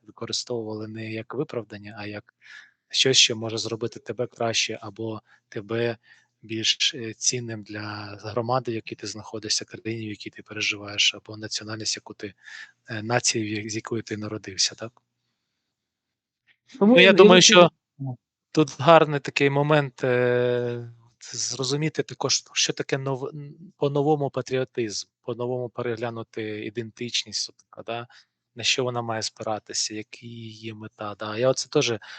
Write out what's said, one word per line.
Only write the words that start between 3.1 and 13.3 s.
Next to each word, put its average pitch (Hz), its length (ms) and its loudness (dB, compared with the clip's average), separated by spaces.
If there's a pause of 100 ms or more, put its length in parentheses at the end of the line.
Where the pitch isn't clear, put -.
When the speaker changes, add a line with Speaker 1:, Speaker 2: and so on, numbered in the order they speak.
Speaker 1:
що - 180 6
може 110 220 -6
зробити 110 420 -6
тебе 120 280 -6
краще 113 540 -2
або 110 400 -10 (280)
тебе 113 480 -4 (460)
більш, 110 520 -2
е, 113 180 -8
цінним 113 500 -4
для 104 600 -10
громади, 117 480 -2
в 113 40 -4
якій 110 200 -10
ти 107 120 -12
знаходишся, 107 580 -6
країні, 113 420 -8
в - 20 -8
якій 104 200 -12
ти - 140 -18
переживаєш, 104 720 -2
або 107 220 -16
національність, 107 600 -6
яку - 160 -18
ти, 98 200 -12 (560)
е, 107 140 -8
нації, 120 420 0